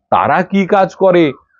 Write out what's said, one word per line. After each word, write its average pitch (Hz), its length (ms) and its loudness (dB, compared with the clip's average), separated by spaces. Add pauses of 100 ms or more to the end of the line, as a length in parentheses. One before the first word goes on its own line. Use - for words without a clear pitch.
তারা 117 320 0
কি 190 240 -4
কাজ 190 300 -2
করে, 175 360 2 (280)